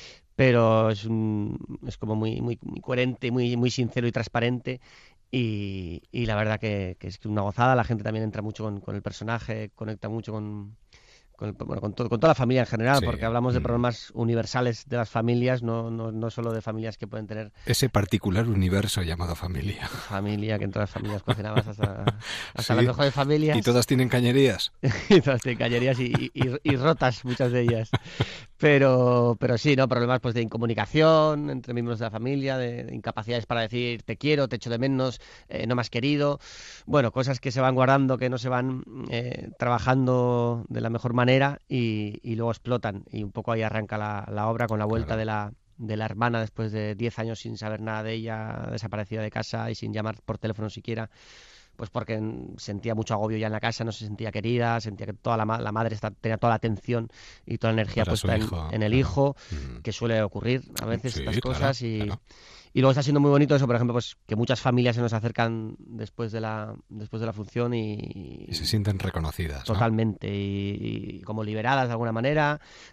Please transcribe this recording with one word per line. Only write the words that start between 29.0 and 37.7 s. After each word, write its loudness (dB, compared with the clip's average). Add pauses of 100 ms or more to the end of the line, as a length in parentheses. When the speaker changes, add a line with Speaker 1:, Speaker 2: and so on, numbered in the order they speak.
Speaker 1:
pero 2
sí, 4
¿no? 4
Problemas, 2
pues, -2
de 0
incomunicación 4
entre -6
miembros -2
de -4
la -4
familia, -2
de, -4
de -10
incapacidades -4
para 0
decir, -2
"Te -6
quiero, 2
te -6
echo -8
de -2
menos, 0 (280)
eh, -6
no 2
me 0
has -6
querido". 0 (460)
Bueno, 4
cosas 0
que -4
se 0
van 4